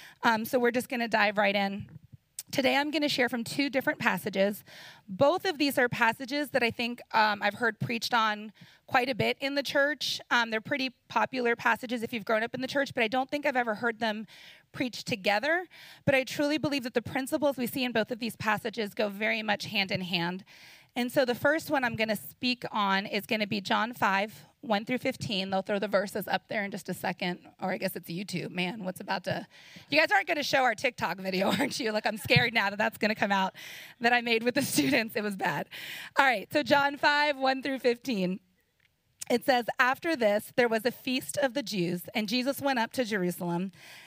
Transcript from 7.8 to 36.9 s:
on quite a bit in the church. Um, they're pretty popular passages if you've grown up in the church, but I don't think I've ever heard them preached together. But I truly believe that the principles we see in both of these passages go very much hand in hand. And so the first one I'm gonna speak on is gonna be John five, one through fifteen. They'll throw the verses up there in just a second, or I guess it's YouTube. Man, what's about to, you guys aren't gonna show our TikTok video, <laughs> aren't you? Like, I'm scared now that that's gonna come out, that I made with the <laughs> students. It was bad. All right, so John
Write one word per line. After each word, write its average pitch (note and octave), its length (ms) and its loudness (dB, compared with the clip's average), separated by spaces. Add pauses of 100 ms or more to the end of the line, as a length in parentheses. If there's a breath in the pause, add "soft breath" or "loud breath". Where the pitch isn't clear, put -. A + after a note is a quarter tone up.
on G#3+ 380 0 (360 loud breath)
quite B3+ 200 2
a C4+ 80 0
bit A3+ 240 0
in C#4 160 -2
the C#4+ 80 0
church. C#4+ 560 0 (100)
Um, A#3+ 200 2
they're A3 100 0
pretty C4 300 -2 (180)
popular A#3+ 480 0
passages A#3 480 -2
if A3+ 80 -6
you've G#3+ 140 -6
grown A3 180 2
up A#3 100 -6
in B3+ 60 -6
the B3+ 80 -4
church, C#4 260 -2
but B3 100 2
I A3 40 2
don't C4 240 0
think C#4+ 140 -2
I've C#4+ 100 0
ever A#3+ 200 0
heard A3+ 240 -2
them A3 280 -4 (460 loud breath)
preached - 340 -6
together. A#3+ 580 0 (380 loud breath)
But C#4+ 100 4
I C4 120 4
truly D4 320 0
believe C#4+ 260 -2
that B3 100 -8
the A#3+ 80 2
principles C4+ 540 0
we B3 120 -2
see B3+ 180 -2
in B3 80 -2
both A3 180 0
of A3+ 80 -8
these A3 160 -4
passages G#3+ 580 -2
go G#3+ 140 0
very A3 340 -2
much G#3 260 -2
hand G3 220 0
in F#3 120 -2
hand. F3+ 420 -2 (500 loud breath)
And B3 160 -2
so C#4 140 4
the A#3+ 120 0
first D4 360 2
one C4+ 140 0
I'm A3+ 100 -2
gonna A3 220 0
speak - 520 -4
on G3 360 0
is G#3 200 -4
gonna G#3+ 220 -2
be G#3 140 -4
John G#3+ 320 0
five, G#3 500 0 (160)
one G#3+ 240 0
through B3 140 -2
fifteen. F#3+ 520 -4
They'll F#3+ 120 0
throw G3+ 180 -2
the G#3 80 -2
verses G3+ 400 0
up - 220 -2
there G3+ 160 -4
in G3 60 -8
just G3 180 -10
a F3+ 40 -2
second, F3+ 460 -4 (220)
or F#3+ 100 -2
I F#3+ 60 -4
guess F#3+ 180 -4
it's F3 140 -12
YouTube. E3+ 420 -6
Man, F3+ 320 -4
what's F#3 160 -8
about G3 240 -4
to, F3+ 240 -6 (420 loud breath)
you C#4+ 80 2
guys D#4+ 140 4
aren't G4 160 2
gonna D4+ 160 0
show C4+ 200 4
our A#3 120 2
TikTok G#3+ 420 -2
video, F#3+ 340 0
<laughs> - 60 2
aren't C4 220 -2
you? A3 140 -2
Like, G#3+ 120 0
I'm A3 120 -2
scared A#3+ 360 4
now G#3 160 2
that G3+ 80 -8
that's A3 200 0
gonna G#3+ 180 2
come G3+ 160 2
out, F#3+ 240 2 (460 loud breath)
that A#3 100 4
I A#3+ 80 6
made A#3 240 0
with A#3+ 120 2
the C#4+ 60 2
<laughs> - 0 -
students. C4 540 2
It A3 80 0
was G#3 140 -2
bad. F3 320 -2 (500 loud breath)
All C#4 60 8
right, A3+ 260 0
so D4+ 100 2
John C#4+ 360 4